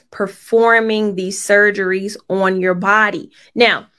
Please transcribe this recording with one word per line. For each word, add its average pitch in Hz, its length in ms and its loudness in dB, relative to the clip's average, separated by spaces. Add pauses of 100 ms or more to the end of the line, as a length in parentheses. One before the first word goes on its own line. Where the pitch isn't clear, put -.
performing 220 1040 0
these 190 260 -8
surgeries 202 800 0 (100)
on 190 320 -2
your 185 140 0
body. 196 560 0 (240)
Now, 202 320 2 (140)